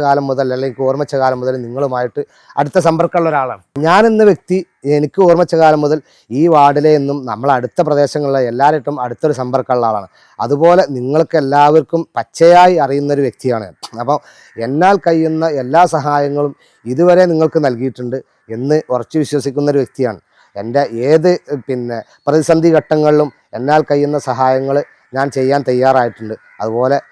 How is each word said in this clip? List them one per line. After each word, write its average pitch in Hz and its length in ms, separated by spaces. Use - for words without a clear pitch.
കാലം 139 280
മുതൽ 131 240
അല്ലെങ്കിൽ 131 160
എനിക്ക് 127 180
ഓർമ്മിച്ച 139 340
കാലം 131 200
മുതൽ 127 120
നിങ്ങളുമായിട്ട് 127 560
അടുത്ത 147 260
സമ്പർക്കമുള്ള 165 460
ഒരാളാണ്. 127 300
ഞാൻ 185 240
എന്ന 220 200
വ്യക്തി 180 280
എനിക്ക് 151 300
ഓർമ്മിച്ച 170 360
കാലം 156 220
മുതൽ 151 140
ഈ - 20
വാർഡിലെ 143 460
എന്നും 139 180
നമ്മളെ 120 280
അടുത്ത 123 300
പ്രദേശങ്ങളിലെ 143 540
എല്ലാവരായിട്ടും 143 520
അടുത്തൊരു 120 360
സമ്പർക്കമുള്ള 123 500
ആളാണ്. 101 180
അതുപോലെ 160 400
നിങ്ങൾക്ക് 147 440
എല്ലാവർക്കും 147 600
പച്ചയായി 175 580
അറിയുന്നൊരു 143 420
വ്യക്തിയാണ്. 113 400
അപ്പോൾ 143 160
എന്നാൽ 170 300
കഴിയുന്ന 160 400
എല്ലാ 147 220
സഹായങ്ങളും 143 600
ഇതുവരെ 175 380
നിങ്ങൾക്ക് 160 340
നൽകിയിട്ടുണ്ട് 123 520
എന്ന് 139 220
ഉറച്ചു 120 300
വിശ്വസിക്കുന്നൊരു 139 600
വ്യക്തിയാണ്. 117 360
എൻ്റെ 120 260
ഏത് 160 200
പിന്നെ 120 320
പ്രതിസന്ധി 160 500
ഘട്ടങ്ങളിലും 151 520
എന്നാൽ 143 220
കഴിയുന്ന 147 360
സഹായങ്ങൾ 131 500
ഞാൻ 139 100
ചെയ്യാൻ 135 320
തയ്യാറായിട്ടുണ്ട്. 123 640
അതുപോലെ 120 340